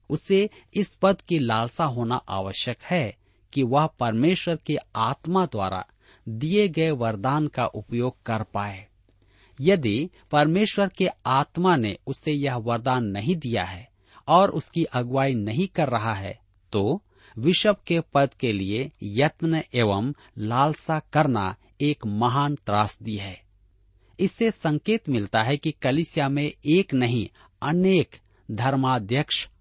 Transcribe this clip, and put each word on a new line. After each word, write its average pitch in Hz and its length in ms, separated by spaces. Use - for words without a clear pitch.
उसे 196 400
इस - 220
पद 196 260
की 165 180
लालसा 117 460
होना 120 300
आवश्यक 98 600
है 156 280
कि 139 100
वह 139 220
परमेश्वर 151 680
के 151 220
आत्मा 160 500
द्वारा 95 400
दिए 160 380
गए 160 240
वरदान 123 560
का 123 180
उपयोग 120 580
कर 110 200
पाए। 101 440
यदि 147 480
परमेश्वर 180 560
के 185 220
आत्मा 151 500
ने 107 220
उसे 135 240
यह 143 240
वरदान 120 500
नहीं 104 300
दिया 117 280
है 90 260
और 185 220
उसकी - 340
अगुवाई 131 500
नहीं 113 340
कर 151 220
रहा 113 240
है, 95 260
तो 110 320
बिशप 185 380
के 170 120
पद 139 340
के 117 200
लिए 101 380
यत्न 156 580
एवं 110 400
लालसा 135 640
करना 117 560
एक 143 240
महान 123 500
त्रासदी 107 600
है। 98 260
इससे 214 320
संकेत 165 580
मिलता 110 340
है 139 140
कि 156 140
कलीसिया 143 580
में 143 220
एक 170 280
नहीं, 123 340
अनेक 180 540
धर्माध्यक्ष 131 1000